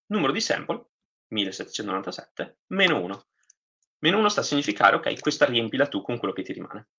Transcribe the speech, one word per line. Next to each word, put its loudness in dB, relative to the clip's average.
numero 2
di -2
sample, -4
millesettecentonovantasette, -6
meno 2
uno. -8
Meno 4
uno 4
sta 0
a 2
significare, 4
ok, -4
questa 2
riempila 2
tu -4
con -4
quello -2
che -6
ti -8
rimane. -12